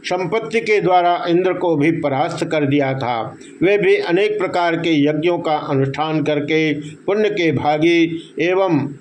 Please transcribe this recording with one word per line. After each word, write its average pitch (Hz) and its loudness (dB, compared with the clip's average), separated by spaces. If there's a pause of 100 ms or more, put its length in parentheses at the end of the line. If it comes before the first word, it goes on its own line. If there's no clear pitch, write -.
संपत्ति 185 -2
के 208 0
द्वारा 175 4 (180)
इंद्र 180 2
को 170 0
भी 151 2
परास्त 156 -2
कर 156 0
दिया 135 0
था। 120 -4 (260)
वे 196 4
भी 196 4
अनेक 202 0
प्रकार 175 0
के 165 -2
यज्ञों 156 2
का 151 -2 (100)
अनुष्ठान 147 -2
करके 151 0 (320)
पुण्य 208 0
के 165 0
भागी 156 2 (420)
एवं 180 2 (220)